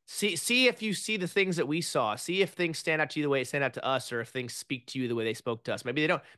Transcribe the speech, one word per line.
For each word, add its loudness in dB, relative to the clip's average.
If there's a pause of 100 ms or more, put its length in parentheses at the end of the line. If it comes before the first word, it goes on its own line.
See, -2
see 4
if 2
you 0
see -2
the -2
things 2
that 2
we 0
saw. 0
See 0
if 2
things -2
stand 0
out 0
to -2
you 0
the 2
way 4
it -4
stand 0
out 0
to -6
us, 0
or -2
if -10
things -6
speak -8
to -6
you 0
the 0
way 0
they 0
spoke -4
to -2
us. -4
Maybe -2
they 4
don't. 2 (160)